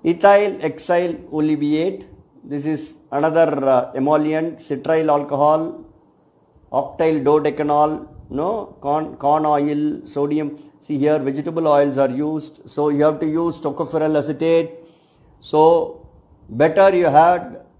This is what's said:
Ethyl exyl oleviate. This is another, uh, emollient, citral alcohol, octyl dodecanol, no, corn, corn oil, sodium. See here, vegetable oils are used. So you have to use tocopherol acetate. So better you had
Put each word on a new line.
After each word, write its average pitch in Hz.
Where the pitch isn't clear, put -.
Ethyl 202
exyl 170
oleviate. 151
This 143
is -
another, 156
uh, 127
emollient, 151
citral 160
alcohol, 147
octyl 156
dodecanol, 151
no, 185
corn, 147
corn 151
oil, 147
sodium. 147
See 151
here, 151
vegetable 151
oils 143
are 135
used. 151
So 147
you 143
have 151
to 160
use 165
tocopherol 156
acetate. 160
So 160
better 160
you 175
had 160